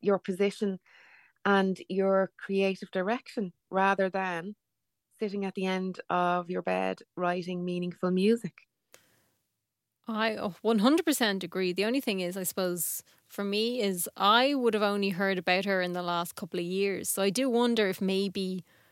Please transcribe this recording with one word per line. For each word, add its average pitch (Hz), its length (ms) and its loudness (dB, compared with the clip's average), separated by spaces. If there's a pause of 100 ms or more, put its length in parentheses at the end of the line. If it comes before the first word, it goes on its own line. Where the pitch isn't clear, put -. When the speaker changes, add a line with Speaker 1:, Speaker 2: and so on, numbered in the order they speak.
Speaker 1:
your 190 200 2
position 196 580 -2 (640)
and 196 340 4 (100)
your 190 500 2
creative 196 540 -2
direction 196 600 -4 (180)
rather 190 380 2
than 185 460 -6 (640)
sitting 202 260 -4
at 190 120 -6
the 185 100 -2
end 185 320 -2 (100)
of 175 400 0
your 180 140 -4
bed 185 380 -2 (160)
writing 180 480 -4
meaningful 180 480 -4
music. 202 420 2 (1500)
Speaker 2:
I 220 300 0 (260)
one 220 160 4
hundred 294 260 4
percent 208 400 2
agree. 185 280 -2
The 190 120 0
only 247 160 0
thing 196 200 -2
is, 180 160 -4
I 190 80 -6
suppose, 175 580 -4 (240)
for - 180 -8
me, 220 380 0
is 190 340 -2
I 240 380 6
would 240 200 2
have 208 80 0
only 202 280 2
heard 190 280 0
about 185 260 2
her 190 180 0
in 180 100 -2
the 180 100 -4
last 175 320 -4
couple 175 260 -8
of 175 40 -4
years. 190 460 -2
So - 100 -2
I 196 100 2
do 254 200 0
wonder 233 380 2
if 185 120 -4
maybe 190 640 -2 (280)